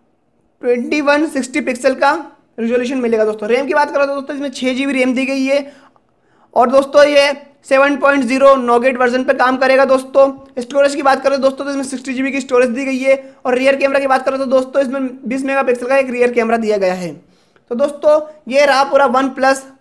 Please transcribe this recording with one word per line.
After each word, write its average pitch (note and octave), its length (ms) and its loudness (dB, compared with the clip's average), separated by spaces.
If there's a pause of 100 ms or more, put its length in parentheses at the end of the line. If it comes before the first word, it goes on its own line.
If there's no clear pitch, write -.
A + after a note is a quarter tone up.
(640)
ट्वेंटी C4 400 -2
वन D4 260 2
सिक्सटी C4+ 340 -6
पिक्सल C4 340 -2
का C#4+ 160 2 (460)
रिजोल्यूशन B3 400 -2
मिलेगा A3+ 260 0
दोस्तों। G#3+ 240 -4
रैम C4 180 0
की C#4 80 -2
बात D4 160 0
करें C#4 160 0
तो C#4 80 -4
दोस्तों, C#4 220 -8
इसमें C#4 140 -6
छः B3+ 240 -4
जी C#4 120 -4
बी C#4 80 -2
रैम B3+ 200 0
दी C4 120 -2
गई C4+ 180 -2
है C#4 280 -2 (840)
और A#3+ 140 2
दोस्तों, C#4 340 4
ये C#4+ 280 4 (320)
सेवन C#4 320 2
पॉइंट C#4 280 2
ज़ीरो C4+ 320 4
नोगेट A#3+ 420 2
वर्जन B3+ 260 0
पे C#4 100 0
काम B3+ 220 0
करेगा C4 280 2
दोस्तों। C4+ 760 0
स्टोरेज C#4 340 0
की D4 80 -6
बात C4+ 200 2
करें C#4 180 0
दोस्तों, C4+ 240 -2
तो C#4 60 -8
इसमें C#4 140 -4
सिक्सटी B3+ 300 -10
जी B3+ 80 -4
बी C4+ 100 -2
की C4+ 80 -4
स्टोरेज B3+ 300 0
दी C4 140 -6
गई C4+ 140 -4
है C4+ 180 0 (300)
और B3+ 80 -2
रियर C4 220 0
कैमरा C#4 240 0
की C#4 60 -2
बात C4 180 0
करें C4+ 140 -2
तो C4+ 80 -4
दोस्तों, C4 360 0
इसमें C4 260 -4 (160)
बीस C4 200 -6
मेगापिक्सल C4 420 -2
का C4+ 100 0
एक C4 140 0
रियर A#3+ 220 0
कैमरा A#3 260 0
दिया G#3+ 180 -2
गया F#3 180 0
है। F3+ 180 -8 (580)
तो A#3+ 40 -8
दोस्तों, D4+ 460 0 (300)
ये C#4+ 160 2
रहा C4+ 180 4
पूरा C#4 240 2
OnePlus C4 560 0 (160)